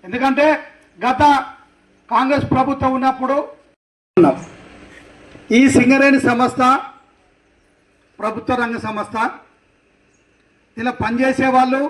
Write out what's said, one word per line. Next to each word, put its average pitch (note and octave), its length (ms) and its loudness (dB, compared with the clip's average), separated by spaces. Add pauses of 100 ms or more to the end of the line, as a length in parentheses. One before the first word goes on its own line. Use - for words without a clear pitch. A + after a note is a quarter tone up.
ఎందుకంటే C4 400 -2 (600)
గత B3+ 160 0 (880)
కాంగ్రెస్ C4 420 0
ప్రభుత్వం C4 460 0
ఉన్నప్పుడు C4 380 -2 (800)
ఉన్నాం. E4 200 4 (1120)
ఈ A#3 180 4
సింగరేణి C4+ 500 4
సంస్థ B3 420 -2 (1600)
ప్రభుత్వ A3 360 -4
రంగ A#3 220 -4
సంస్థ, G#3+ 380 -10 (1600)
ఇలా A#3 140 -4
పనిచేసే C4 640 -2
వాళ్ళు B3+ 340 2